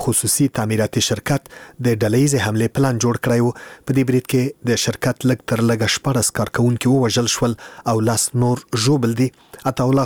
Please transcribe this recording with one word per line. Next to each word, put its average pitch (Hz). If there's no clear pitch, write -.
خصوصي 120
تعمیراتي 110
شرکت -
د 117
ډله 113
ییزې 139
حملې 110
پلان 135
جوړ 117
کړی 120
و. 120
په -
دې 135
برید 127
کې 123
د 113
شرکت -
لږ 123
تر 113
لږه 113
شپاړس 127
کارکوونکي 123
ووژل 120
شول 120
او 110
لس -
نور 123
ژوبل 120
دي. 131
عطاالله 131